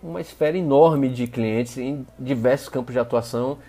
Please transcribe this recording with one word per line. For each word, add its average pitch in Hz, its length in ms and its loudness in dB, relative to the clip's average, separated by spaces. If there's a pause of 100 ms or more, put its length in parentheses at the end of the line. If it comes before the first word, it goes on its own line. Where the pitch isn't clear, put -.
uma 170 180 -10
esfera 156 360 -2
enorme 147 500 6
de 123 200 -4
clientes 120 500 -2
em 131 280 -6 (140)
diversos 127 480 0
campos 123 260 -6
de 127 60 2
atuação 120 580 -2 (120)